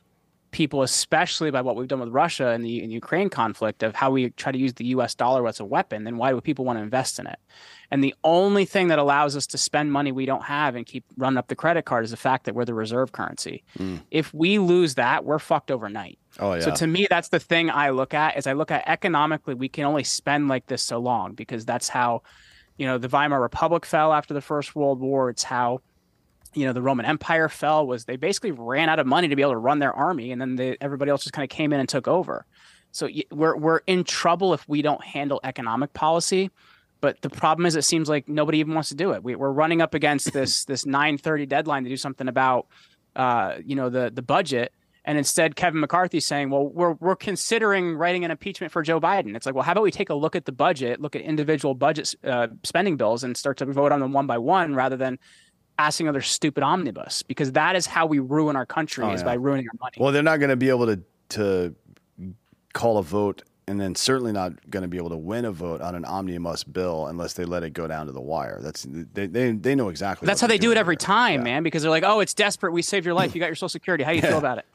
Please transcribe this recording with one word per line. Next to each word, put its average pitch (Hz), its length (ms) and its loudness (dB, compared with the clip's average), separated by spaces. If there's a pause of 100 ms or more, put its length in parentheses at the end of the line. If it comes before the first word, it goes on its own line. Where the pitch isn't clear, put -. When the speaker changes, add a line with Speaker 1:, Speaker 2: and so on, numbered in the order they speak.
(520)
Speaker 1:
people, 147 300 0
especially 160 680 0
by 131 80 0
what 123 160 -2
we've 127 100 -6
done 131 140 -4
with 120 80 -6
Russia 139 400 2
and 117 160 0
the, 117 180 -4
in 113 60 -8
the 110 60 -8
Ukraine 175 360 -2
conflict, 110 540 -2
of 110 100 -2
how 135 160 2
we 127 200 2
try - 200 -6
to 131 80 -4
use 131 160 0
the 120 120 -8
U 127 140 0
S 117 140 -2
dollar 123 320 2
as 110 140 -4
a 110 40 -8
weapon, 110 380 -2
then 117 140 -8
why 127 160 0
would 120 100 -2
people 135 220 -4
wanna 117 180 -2
invest 123 380 -4
in - 80 -12
it? - 100 -12 (540)
And 139 100 2
the 135 220 0
only 190 400 6
thing 185 240 2
that 156 100 4
allows 143 380 2
us 139 100 -4
to - 120 -8
spend 147 340 0
money 143 180 0
we 131 160 -4
don't 131 160 -2
have 143 320 -2
and 120 100 -8
keep 123 200 -14 (120)
running 127 220 0
up 123 80 -2
the 131 80 -6
credit 165 300 0
card 120 180 0
is 113 80 -6
the 113 60 -10
fact 131 300 0
that 110 100 -4
we're 120 80 0
the 117 100 -4
reserve 113 380 -2
currency. - 500 -8 (160)
Speaker 2:
Mm. 92 220 -6 (100)
Speaker 1:
If 151 240 -2
we 175 240 4
lose 175 380 4
that, 127 280 2
we're 151 140 0
fucked 151 320 0
overnight. 107 480 -6 (220)
Speaker 2:
Oh, 95 180 0
Speaker 1:
So 82 120 2
Speaker 2:
yeah. 139 40 0
Speaker 1:
to 165 140 0
me, 185 200 2
that's 170 200 -2
the 175 120 2
thing 165 300 0
I 143 200 2
look 131 220 -2
at, 151 240 2
is 139 120 -4
I 135 60 0
look 156 180 -2
at 143 160 0
economically, 156 680 0
we 131 140 -6
can 147 160 -6
only 143 180 2
spend 143 460 0
like 131 180 -2
this 127 160 -4
so 120 160 -4
long 117 360 -2
because 113 300 -10
that's 123 240 -4
how, 120 340 0 (540)
you 139 100 -4
know, 127 120 0
the 123 100 -4
Weimar 143 320 2
Republic 160 460 0
fell 156 260 4
after 147 220 0
the 143 60 -2
First 143 340 -4
World 139 240 2
War. 131 320 0
It's - 140 -6
how, 123 360 0 (720)
you 143 140 0
know, 131 60 0
the 123 100 -2
Roman 131 240 0
Empire 156 420 2
fell, 151 380 2
was 123 200 -6
they 127 100 -6
basically 185 340 -2
ran 131 380 0
out 160 100 4
of 139 80 2
money 156 220 4
to 139 80 2
be 139 60 4
able 139 100 4
to 117 60 0
run 135 200 2
their 139 140 2
army, 139 400 -2
and 123 80 -6
then 127 160 -4
they, 127 240 -2
everybody 139 280 -2
else 143 140 2
just - 100 -8
kinda 143 140 -4
came 151 260 -2
in 143 60 2
and 131 100 0
took 131 200 -2
over. 147 360 0 (460)
So - 160 -6
y-, 151 240 -6
we're, 156 260 2
we're 156 300 2
in 185 160 2
trouble 175 500 2
if - 160 -2
we 147 140 0
don't 143 220 0
handle 143 400 -4
economic 127 480 -4
policy. 175 580 2 (500)
But - 220 0
the 143 80 -4
problem 160 360 2
is, 165 100 2
it 143 60 0
seems 160 260 2
like 147 200 0
nobody 151 300 2
even 156 160 0
wants 156 140 -2
to 143 80 -10
do 175 160 0
it. 95 100 -4
We, 120 140 -4
we're 139 160 -2
running 160 280 2
up 160 140 2
against 147 380 0
Speaker 2:
<laughs> - 20 -12
Speaker 1:
this, 135 300 0
this 131 200 -4
nine 143 340 2
thirty 151 280 -2
deadline 143 380 -2
to 123 40 -6
do 131 80 -4
something 135 300 -6
about, 131 400 2 (480)
uh, 117 400 2 (100)
you 135 120 -4
know, 131 120 0
the, 123 240 0
the 127 100 -8
budget. 135 500 0 (320)
And 151 120 0
instead, 151 380 2
Kevin 165 260 0
McCarthy's 170 460 0
saying, 143 240 -2
"Well, 139 160 2
we're, 170 280 0
we're 180 220 0
considering 196 800 0
writing 175 300 0
an 170 80 -4
impeachment 180 400 -8
for 170 100 0
Joe 160 180 2
Biden." 160 360 0
It's - 100 -10
like, 135 80 -4
"Well, 131 100 0
how 165 80 2
about 214 120 4
we 185 80 4
take - 180 -4
a 156 40 0
look 147 200 0
at 175 120 -4
the 139 60 -6
budget, 131 480 0
look 147 140 -8
at 131 80 -6
individual 151 540 0
budget, 147 360 0 (120)
uh, 123 240 0 (160)
spending 175 320 0
bills, 120 260 2
and 123 140 -6
start 139 220 -2
to 139 80 -4
vote 139 260 2
on 143 80 4
them 135 120 -2
one 139 140 2
by 123 100 0
one 156 380 2
rather 131 220 2
than 127 200 -2 (640)
passing 151 280 2
another 143 140 0
stupid - 420 0
omnibus?" 147 600 -2
Because 131 300 -4
that 156 220 4
is 185 120 0
how 165 180 2
we 156 140 2
ruin 147 360 2
our 127 120 -2
country, 156 360 -4
Speaker 2:
Oh, 104 100 0
Speaker 1:
is 92 100 -2
Speaker 2:
yeah. - 60 -4
Speaker 1:
by 123 60 2
ruining 135 320 0
our 113 140 -14
money. 127 180 -10
Speaker 2:
Well, 139 140 4
they're 147 100 2
not 160 160 4
gonna 143 160 4
be 127 140 4
able 123 160 4
to, 107 160 2 (300)
to 95 440 0 (960)
call 113 260 2
a 101 40 2
vote, 98 400 -2 (240)
and 101 140 -4
then 92 140 -4
certainly 127 380 0
not 92 200 -4 (180)
gonna 95 180 -6
be 87 80 -6
able 85 140 -6
to 82 60 -6
win 101 280 -6
a 110 80 -4
vote 85 280 -6
on 87 140 -6
an 85 100 -8
omnibus 85 600 -6
bill 82 420 -4
unless 82 280 -8
they 90 100 -6
let 87 180 -4
it 80 80 -8
go 82 160 -6
down 78 200 -6
to 69 60 -12
the 65 80 -10
wire. 65 420 -6
That's, 78 260 -10
they, 82 380 -8
they, 117 260 0
they 117 220 0
know 123 140 0
exactly 92 380 -6
Speaker 1:
That's 196 160 2
Speaker 2:
what 240 40 4
Speaker 1:
how - 20 2
Speaker 2:
they're 220 100 4
Speaker 1:
they - 20 0
do 226 100 4
it 226 40 4
Speaker 2:
doing 220 60 6
Speaker 1:
every 170 140 2
Speaker 2:
here. - 40 -2
Speaker 1:
time, 202 420 2
Speaker 2:
Yeah. 120 40 -2
Speaker 1:
man, 127 180 0
because 165 200 -2
they're 160 80 2
like, 160 140 4
"Oh, 208 160 6
it's 180 140 0
desperate. 202 380 0
We 170 100 0
saved 185 240 -2
your 175 80 0
life. 180 200 2
You 160 60 -4
got 170 60 0
your 160 100 -4
Social 180 120 -6
Security. 165 360 -2
How 147 60 2
do 170 60 2
you 151 60 4
Speaker 2:
<laughs> - 20 2
Yeah. 156 60 4
Speaker 1:
feel 156 80 4
about 127 200 0
it?" - 160 -12